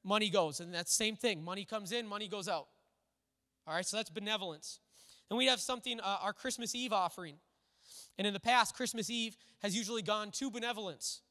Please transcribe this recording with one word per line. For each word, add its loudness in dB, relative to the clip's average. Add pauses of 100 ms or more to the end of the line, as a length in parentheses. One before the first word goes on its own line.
money 4
goes. 4
And -10
that's 2
the 2
same 0
thing. 0
Money -6
comes -6
in, -2
money -4
goes -4
out. -2 (960)
All -4
right, 0
so -2
that's -2
benevolence. -4 (500)
Then 2
we 6
have 6
something, -2
uh, 0
our 0
Christmas -4
Eve -2
offering. 0 (800)
And 0
in 2
the -4
past, 6
Christmas -2
Eve -2 (240)
has 0
usually -2
gone 0
to -2
benevolence. -4